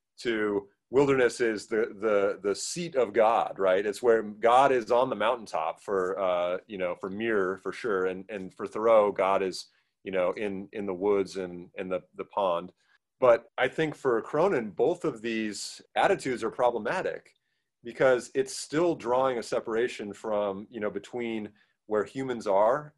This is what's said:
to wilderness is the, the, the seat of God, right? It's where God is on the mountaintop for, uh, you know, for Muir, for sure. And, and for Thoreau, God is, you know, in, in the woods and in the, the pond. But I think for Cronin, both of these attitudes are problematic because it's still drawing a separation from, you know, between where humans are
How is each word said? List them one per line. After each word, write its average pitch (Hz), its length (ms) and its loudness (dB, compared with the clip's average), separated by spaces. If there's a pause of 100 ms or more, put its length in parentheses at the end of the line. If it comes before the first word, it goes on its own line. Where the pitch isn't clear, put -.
(180)
to 107 500 -2 (220)
wilderness 131 500 4
is 110 280 -2
the, 107 320 0
the, 101 460 2
the 98 80 2
seat - 420 -6
of 110 180 0
God, 110 440 2
right? 95 280 2
It's 104 160 -6
where 113 200 4
God 113 500 4
is 120 200 0
on 127 160 4
the 123 80 -4
mountaintop 104 640 -4
for, 95 380 -2
uh, 90 460 0
you 107 100 -12
know, 90 180 -4
for 98 140 -10
Muir, 98 540 -2
for 95 100 -8
sure. 95 340 -2
And, 92 220 -6
and 95 240 -10
for 104 140 -10
Thoreau, 110 440 6
God 98 320 2
is, 92 260 -4 (360)
you 98 80 -8
know, 92 200 0
in, 98 400 -6
in 110 120 -8
the 95 100 -4
woods 95 420 0
and 90 320 -8 (100)
in 92 100 -8
the, 90 120 -4 (160)
the 95 80 -8
pond. 90 480 -2 (480)
But 120 240 6 (120)
I 123 120 0
think 156 260 -2
for 117 260 0
Cronin, 147 500 0
both 131 340 0
of 123 180 -4
these 110 580 -6 (140)
attitudes 131 480 0
are 113 80 -2
problematic 120 800 -2 (540)
because 123 500 2
it's 135 220 -2
still 165 380 -2
drawing 123 440 0
a 110 40 -6
separation 113 680 -4
from, 104 580 -4
you 117 100 -12
know, 104 100 -2
between 110 580 -8 (380)
where 104 180 0
humans 123 420 -6
are 113 500 2